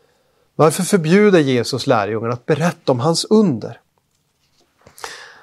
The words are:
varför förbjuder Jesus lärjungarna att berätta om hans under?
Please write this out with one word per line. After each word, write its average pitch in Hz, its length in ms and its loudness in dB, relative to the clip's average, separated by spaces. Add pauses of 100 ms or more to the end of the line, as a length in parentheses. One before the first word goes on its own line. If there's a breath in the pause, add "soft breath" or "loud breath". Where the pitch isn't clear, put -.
(540)
varför 156 280 2
förbjuder 185 560 2
Jesus 131 480 -2
lärjungarna 113 480 -2
att 123 120 -14
berätta 151 460 -2
om 123 80 -4
hans 165 240 -2
under? 180 560 0 (1600 loud breath)